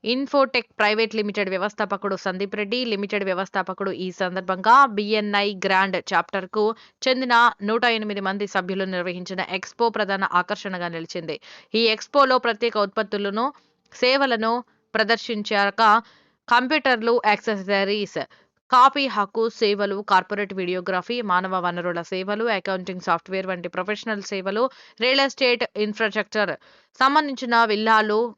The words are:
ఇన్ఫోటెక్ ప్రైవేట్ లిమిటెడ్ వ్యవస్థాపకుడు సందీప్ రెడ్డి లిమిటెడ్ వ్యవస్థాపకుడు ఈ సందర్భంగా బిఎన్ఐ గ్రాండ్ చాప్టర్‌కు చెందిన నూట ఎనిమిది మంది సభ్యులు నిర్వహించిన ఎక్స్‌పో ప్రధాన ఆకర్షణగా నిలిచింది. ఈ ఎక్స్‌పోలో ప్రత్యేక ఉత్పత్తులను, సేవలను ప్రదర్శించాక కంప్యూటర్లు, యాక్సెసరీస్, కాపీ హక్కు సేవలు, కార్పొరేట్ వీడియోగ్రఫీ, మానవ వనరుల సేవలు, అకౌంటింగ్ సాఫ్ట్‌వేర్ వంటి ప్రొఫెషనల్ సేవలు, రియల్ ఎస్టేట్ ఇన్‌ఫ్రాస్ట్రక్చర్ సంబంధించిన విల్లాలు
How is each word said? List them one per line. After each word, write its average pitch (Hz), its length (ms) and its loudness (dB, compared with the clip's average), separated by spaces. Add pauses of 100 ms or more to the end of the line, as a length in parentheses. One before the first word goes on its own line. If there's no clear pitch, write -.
ఇన్ఫోటెక్ 262 600 0 (100)
ప్రైవేట్ 214 400 0
లిమిటెడ్ 208 340 -2
వ్యవస్థాపకుడు 196 640 -4
సందీప్ 196 420 -6
రెడ్డి 208 260 -4
లిమిటెడ్ 202 400 -4
వ్యవస్థాపకుడు 190 720 -4
ఈ 185 160 -6
సందర్భంగా 185 640 2 (120)
బిఎన్ఐ 208 600 0 (100)
గ్రాండ్ 190 400 2 (100)
చాప్టర్‌కు 185 580 -2 (380)
చెందిన 254 320 0 (280)
నూట 220 280 0
ఎనిమిది 214 360 -4
మంది 196 200 -4
సభ్యులు 190 480 -2
నిర్వహించిన 180 460 -6 (100)
ఎక్స్‌పో 214 380 -2
ప్రధాన 196 440 -2
ఆకర్షణగా 180 560 -2
నిలిచింది. 165 480 -8 (380)
ఈ 226 120 2
ఎక్స్‌పోలో 254 520 4
ప్రత్యేక 233 400 -2
ఉత్పత్తులను, 208 680 -2 (460)
సేవలను 247 600 2 (420)
ప్రదర్శించాక 214 880 0 (640)
కంప్యూటర్లు, 247 760 2
యాక్సెసరీస్, 202 960 0 (500)
కాపీ 269 380 6
హక్కు 214 460 -2
సేవలు, 202 500 0
కార్పొరేట్ 202 500 0
వీడియోగ్రఫీ, 185 680 -4
మానవ 185 380 0
వనరుల 175 420 -4
సేవలు, 196 500 -4
అకౌంటింగ్ 185 560 -6
సాఫ్ట్‌వేర్ 185 460 -4
వంటి 175 160 -10
ప్రొఫెషనల్ 202 600 -6
సేవలు, 196 320 -4 (380)
రియల్ 269 260 2
ఎస్టేట్ 247 400 0 (120)
ఇన్‌ఫ్రాస్ట్రక్చర్ 208 800 -2 (440)
సంబంధించిన 262 640 4
విల్లాలు 214 580 2 (160)